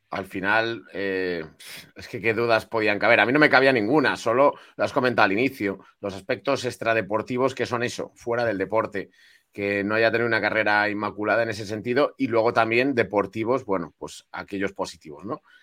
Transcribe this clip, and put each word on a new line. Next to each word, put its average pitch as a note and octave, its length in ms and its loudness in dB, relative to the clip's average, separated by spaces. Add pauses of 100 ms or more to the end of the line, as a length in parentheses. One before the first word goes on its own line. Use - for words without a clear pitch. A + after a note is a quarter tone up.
(120)
Al F#2+ 140 -6
final, G#2+ 680 -2
eh, F#2 500 -4 (520)
es - 120 -18
que A2+ 140 -10
qué A2 120 2
dudas A2+ 340 0
podían G#2+ 320 0
caber. G#2+ 200 6
A G#2 60 6
mí B2 80 0
no D3+ 60 4
me D3 100 6
cabía C3 240 6
ninguna, A2+ 440 2
solo B2+ 360 2 (220)
lo - 80 -2
has G#2 100 -4
comentado A#2+ 320 2
al F#2+ 60 0
inicio, G#2 480 -2 (200)
los G2 140 -6
aspectos B2 520 -4
extradeportivos A2+ 920 -2
que A#2+ 100 -2
son A#2 160 -4
eso, - 340 -6
fuera A#2+ 300 -4
del G#2 120 -2
deporte, G2+ 520 -2 (420)
que G2+ 320 -2
no G#2+ 120 -2
haya A2+ 160 4
tenido A#2 160 0
una A2 140 0
carrera G#2 480 2
inmaculada G#2 540 -2
en A2+ 60 -2
ese G#2+ 160 -8
sentido, A#2 520 -2
y C3+ 100 -2
luego A2+ 260 2
también A#2+ 400 2
deportivos, A2 720 0
bueno, F2+ 320 -4
pues - 340 -16
aquellos G2 420 -6
positivos, D#2+ 520 -12
¿no? A#2+ 160 -10 (220)